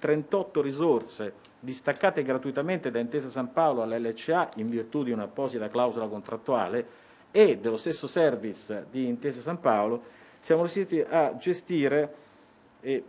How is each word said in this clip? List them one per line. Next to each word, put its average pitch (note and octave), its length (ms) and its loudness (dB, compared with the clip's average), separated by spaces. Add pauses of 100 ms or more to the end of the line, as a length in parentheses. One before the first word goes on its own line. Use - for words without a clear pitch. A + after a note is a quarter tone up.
trentotto D3+ 600 0
risorse C3+ 760 0 (260)
distaccate C#3 640 0
gratuitamente C3+ 640 -2
da A2+ 80 -2
Intesa C3 300 -2
San B2 240 -6
Paolo C#3+ 300 2
all'L A2+ 320 -2
C - 160 -6
A E3+ 260 2
in A2 100 -4
virtù A#2 380 -2
di A#2+ 80 0
un'apposita A2 560 -4
clausola A#2 400 0
contrattuale A2 800 -2 (440)
e F#3 280 6
dello A2 180 0
stesso D3+ 320 -6
service G#2+ 800 0
di C3 160 -2
Intesa B2 340 -4
San E3 200 -6
Paolo, A#2 420 2 (380)
siamo E3 220 4
riusciti E3+ 380 0
a D3 360 2
gestire D3+ 800 0 (680)
E C3 260 -2